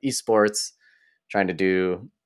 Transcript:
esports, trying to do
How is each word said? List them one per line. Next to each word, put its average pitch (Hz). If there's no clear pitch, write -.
esports, 107
trying 98
to 90
do 92